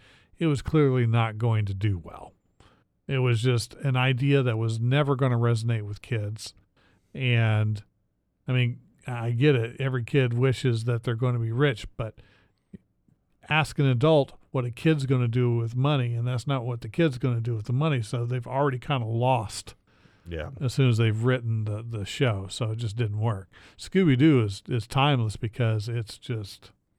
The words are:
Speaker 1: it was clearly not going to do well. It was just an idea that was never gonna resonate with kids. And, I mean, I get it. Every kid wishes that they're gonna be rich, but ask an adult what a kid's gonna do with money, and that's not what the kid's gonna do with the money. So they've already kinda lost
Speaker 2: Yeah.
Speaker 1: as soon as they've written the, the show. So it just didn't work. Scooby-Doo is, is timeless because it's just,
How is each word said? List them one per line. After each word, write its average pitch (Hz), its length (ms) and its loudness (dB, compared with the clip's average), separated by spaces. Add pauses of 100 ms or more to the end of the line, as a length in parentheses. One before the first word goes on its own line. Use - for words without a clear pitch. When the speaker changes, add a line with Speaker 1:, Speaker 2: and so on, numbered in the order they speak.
(380)
Speaker 1:
it 170 100 0
was 143 140 0
clearly 131 460 2
not 113 300 0
going 110 280 0
to 101 80 -4
do 98 240 -2
well. - 360 -16 (760)
It 139 120 0
was 120 220 2
just 120 340 0
an 135 200 -2
idea 131 480 2
that 120 140 0
was 113 220 -2
never 135 360 2
gonna 123 220 2
resonate 117 460 0
with 101 180 -10
kids. 107 520 -6 (600)
And, 110 680 2 (680)
I - 40 -4
mean, 123 280 0 (280)
I 120 240 -4
get 135 240 4
it. 120 240 -4
Every 131 240 -2
kid 127 300 2
wishes 120 520 0
that 120 180 -2
they're 120 120 -2
gonna 120 240 -2
be 113 120 -4
rich, 135 360 0 (100)
but 113 220 -10 (1300)
ask 151 300 0
an 147 60 4
adult 135 480 4 (180)
what 127 140 -2
a 120 60 -6
kid's 156 340 0
gonna 127 220 2
do 120 280 2
with 117 200 -2
money, 127 400 0
and 117 120 -2
that's 123 200 -4
not 135 180 -2
what 120 160 -6
the 117 80 -12
kid's 147 280 0
gonna 120 240 0
do 117 140 -2
with 107 100 -6
the 120 80 -2
money. 139 280 0
So 120 240 -4
they've 123 220 -6
already 131 320 0
kinda 127 260 -2
lost 117 680 -2 (520)
Speaker 2:
Yeah. 82 220 -8 (100)
Speaker 1:
as 127 140 -2
soon 131 160 4
as 113 80 4
they've 110 260 2
written 117 420 0
the, 104 220 -6
the 113 180 -8
show. 98 440 -2
So 110 220 -4
it 110 60 -6
just 113 180 -6
didn't 107 240 -2
work. 107 300 -2 (280)
Scooby-Doo 147 640 4
is, 101 240 -4
is 123 200 -4
timeless 131 500 2
because 110 500 -2
it's 117 300 -8
just, - 540 -10 (280)